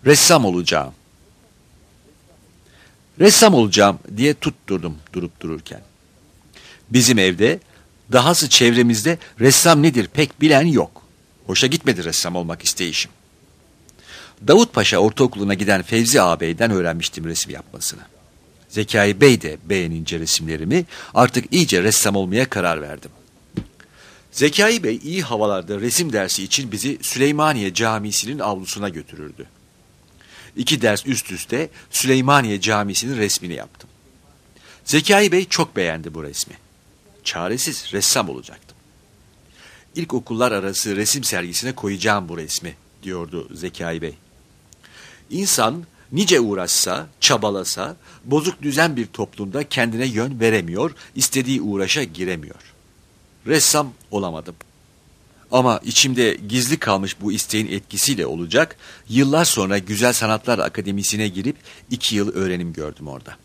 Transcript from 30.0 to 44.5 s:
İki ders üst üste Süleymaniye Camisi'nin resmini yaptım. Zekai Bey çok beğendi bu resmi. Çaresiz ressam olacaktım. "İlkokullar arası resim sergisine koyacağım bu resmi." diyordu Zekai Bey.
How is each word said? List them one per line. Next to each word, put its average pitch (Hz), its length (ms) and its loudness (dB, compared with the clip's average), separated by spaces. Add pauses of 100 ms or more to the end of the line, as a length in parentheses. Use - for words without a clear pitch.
İki 123 260 -2
ders 107 240 0
üst 123 260 -6
üste 131 380 -6 (200)
Süleymaniye 131 680 2
Camisi'nin 104 560 -2
resmini 95 380 -2
yaptım. - 360 -16 (920)
Zekai 196 480 4
Bey 185 120 2
çok - 320 -2
beğendi 80 380 -4
bu 80 80 -12
resmi. - 320 -10 (680)
Çaresiz 117 680 -6
ressam 101 360 0
olacaktım. - 480 -16 (1160)
"İlkokullar 123 580 -2
arası 98 440 -4
resim 107 280 -2
sergisine 90 480 -4
koyacağım 101 560 -2
bu 85 80 -10
resmi." 80 380 -10 (280)
diyordu 85 520 -10
Zekai 85 480 -10
Bey. 76 120 -10 (1160)